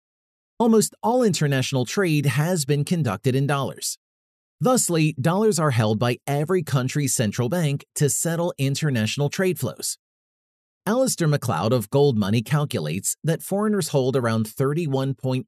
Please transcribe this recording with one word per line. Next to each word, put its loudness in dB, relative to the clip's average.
almost 4
all 2
international 0
trade 0
has 0
been 0
conducted 0
in 0
dollars. -4
Thusly, 2
dollars 2
are 2
held 2
by 0
every 0
country's -2
central 0
bank -2
to 2
settle -2
international -2
trade -2
flows. -6
Alasdair 0
Macleod 0
of 0
Gold 4
Money 2
calculates -2
that -2
foreigners -2
hold 0
around 0
thirty-one -2
point -4